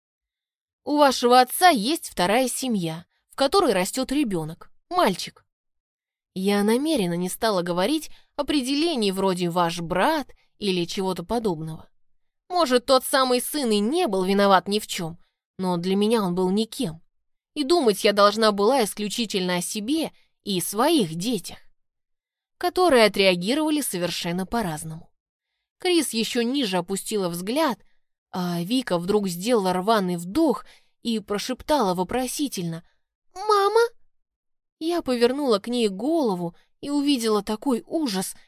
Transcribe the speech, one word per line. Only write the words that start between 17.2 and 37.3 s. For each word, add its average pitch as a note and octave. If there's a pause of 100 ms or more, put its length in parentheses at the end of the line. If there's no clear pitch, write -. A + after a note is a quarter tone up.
И D4+
думать C4+
я G#3
должна G#3+
была G#3+
исключительно G3
о F3
себе A3+ (320)
и F#3
своих A3
детях, F#3+ (1000)
которые E4+
отреагировали G3+
совершенно F3
по-разному. E3 (680)
Крис F4
еще A3+
ниже A#3
опустила F#3+
взгляд, G#3+ (520)
а F3
Вика G3
вдруг G3
сделала F#3
рваный F#3
вдох G#3+ (360)
и A3+
прошептала G#3+
вопросительно: F3 (500)
«Мама?» G#4 (1000)
Я E4
повернула B3
к -
ней A#3
голову G3 (260)
и C#4
увидела B3+